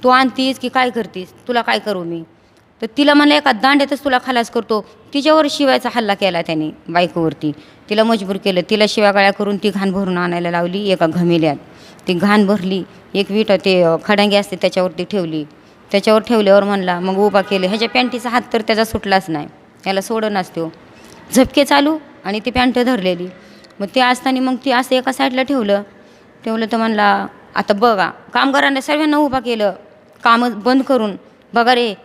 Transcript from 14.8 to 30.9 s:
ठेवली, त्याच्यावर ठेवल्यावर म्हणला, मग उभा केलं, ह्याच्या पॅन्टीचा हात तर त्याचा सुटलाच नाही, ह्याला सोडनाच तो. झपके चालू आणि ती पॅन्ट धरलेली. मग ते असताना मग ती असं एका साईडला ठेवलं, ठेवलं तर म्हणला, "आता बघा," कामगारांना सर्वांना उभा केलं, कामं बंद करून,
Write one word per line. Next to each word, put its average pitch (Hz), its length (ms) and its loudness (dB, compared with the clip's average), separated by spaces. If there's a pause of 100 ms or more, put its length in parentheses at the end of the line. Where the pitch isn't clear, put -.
ठेवली, 165 400 -4 (480)
त्याच्यावर 214 300 2
ठेवल्यावर 208 420 4
म्हणला, 185 360 -2
मग 190 180 -2
उभा 202 240 2
केलं, 185 260 -2
ह्याच्या 220 220 -2
पॅन्टीचा 247 400 -2
हात 214 120 -2 (120)
तर 226 80 0
त्याचा 220 220 0
सुटलाच 196 460 -2
नाही, 156 180 -6 (360)
ह्याला 190 180 -2
सोडनाच 208 480 -4
तो. 165 240 -8 (640)
झपके 262 280 4
चालू 285 340 2 (280)
आणि 202 200 -4
ती 247 60 -4
पॅन्ट 247 280 0
धरलेली. 185 480 -2 (520)
मग 202 160 -6
ते 254 40 2
असताना 254 420 0
मग 262 140 -2 (100)
ती 269 60 0
असं 254 240 0
एका 254 160 -2
साईडला 262 320 -2
ठेवलं, 226 380 0 (640)
ठेवलं 226 260 -4
तर 233 60 -2
म्हणला, 208 500 0 (280)
"आता 208 180 0
बघा," 202 360 2 (240)
कामगारांना 269 480 0
सर्वांना 302 360 0
उभा 269 220 0
केलं, 214 340 -2 (500)
कामं 233 360 2
बंद 254 220 2
करून, 220 300 0 (420)